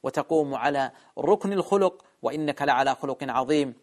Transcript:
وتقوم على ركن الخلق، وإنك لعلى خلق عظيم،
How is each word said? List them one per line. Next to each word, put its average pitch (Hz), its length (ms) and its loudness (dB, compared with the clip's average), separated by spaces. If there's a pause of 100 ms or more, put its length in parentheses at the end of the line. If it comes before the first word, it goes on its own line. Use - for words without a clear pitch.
وتقوم 143 520 0
على 135 360 0 (260)
ركن 196 360 2
الخلق، 190 480 0 (200)
وإنك 147 400 -4
لعلى 135 340 2
خلق 139 260 -6
عظيم، 131 600 0